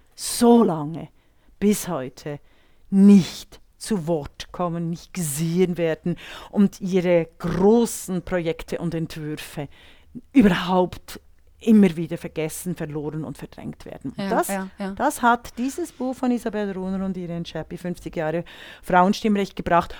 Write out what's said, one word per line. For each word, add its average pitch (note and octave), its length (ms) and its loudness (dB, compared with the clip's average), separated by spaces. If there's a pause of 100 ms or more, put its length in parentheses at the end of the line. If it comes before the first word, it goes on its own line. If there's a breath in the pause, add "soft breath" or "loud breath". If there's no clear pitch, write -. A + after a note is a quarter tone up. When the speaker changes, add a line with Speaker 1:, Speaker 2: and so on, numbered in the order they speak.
(140)
Speaker 1:
so A#3 500 4
lange D3 440 -4 (500)
bis G3+ 300 0
heute D3 520 -10 (480)
nicht G3 720 6 (160)
zu F3+ 300 -6
Wort D#3 440 -6
kommen, E3+ 380 -6
nicht - 240 -10
gesehen E3 640 0
werden E3 400 -2 (340 loud breath)
und G3+ 300 2
ihre F3 480 2 (100)
großen F#3 840 2
Projekte E3 560 -6
und E3 160 -6
Entwürfe D3+ 720 -8 (640 soft breath)
überhaupt F#3 880 2 (400)
immer G3+ 360 6
wieder E3+ 220 -6
vergessen, D#3+ 580 -6
verloren D3+ 480 -8
und D3 120 -12
verdrängt - 480 -14
werden. - 280 -12
Und G3+ 120 -8
Speaker 2:
Ja, G3 60 -4
Speaker 1:
das, D4+ 180 -2
Speaker 2:
ja, F#3+ 200 -6 (100)
ja. G3 140 -8
Speaker 1:
das A#3+ 300 -4
hat A#3+ 360 0
dieses C4+ 320 -6
Buch B3+ 240 -6
von B3 160 -4
Isabel G#3+ 400 -4
Runer F#3+ 340 -6
und F#3+ 120 -6
Irene E3+ 280 -8
Schäppi, E3 320 -10
fünfzig F3 380 -10
Jahre E3 300 -4 (380 loud breath)
Frauenstimmrecht, G3 760 2
gebracht - 440 0